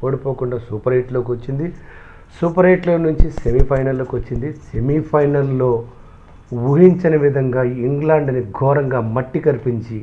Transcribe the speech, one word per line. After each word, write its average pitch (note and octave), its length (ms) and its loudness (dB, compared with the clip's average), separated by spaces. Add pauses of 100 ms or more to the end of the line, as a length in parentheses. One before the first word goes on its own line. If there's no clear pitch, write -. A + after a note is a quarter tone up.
ఓడిపోకుండా C3 540 -4 (100)
సూపర్ A#2+ 300 0
ఎయిట్లోకి B2 380 -2
వచ్చింది. C3+ 320 -6 (720)
సూపర్ F3 300 2
ఎయిట్లో F3 240 2 (100)
నుంచి D#3 240 4 (160)
సెమీఫైనల్లోకి C3 720 0
వచ్చింది. A#2+ 320 -6 (220)
సెమీఫైనల్లో C#3 1000 0 (1000)
ఊహించని E3+ 540 6
విధంగా C3 380 2 (260)
ఇంగ్లాండ్ని C#3+ 540 0 (180)
ఘోరంగా C3+ 400 2 (160)
మట్టి B2+ 300 -4
కరిపించి A#2 580 -2